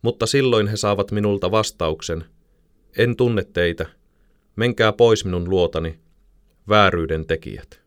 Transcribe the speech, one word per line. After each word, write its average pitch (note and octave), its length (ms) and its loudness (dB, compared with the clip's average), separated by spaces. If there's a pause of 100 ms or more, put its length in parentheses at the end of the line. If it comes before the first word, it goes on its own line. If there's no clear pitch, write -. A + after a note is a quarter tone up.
Mutta A#2 240 -2
silloin A#2+ 420 2
he G#2+ 100 -4
saavat G2+ 340 -2
minulta G2+ 400 -2
vastauksen, E2+ 720 -4 (720)
"En A#2 180 0
tunne A#2 280 0
teitä, E2+ 420 -2 (680)
menkää A2+ 380 0
pois A2 320 4
minun F2+ 240 -4
luotani, E2 500 -2 (720)
vääryyden F2+ 580 2
tekijät." - 600 -8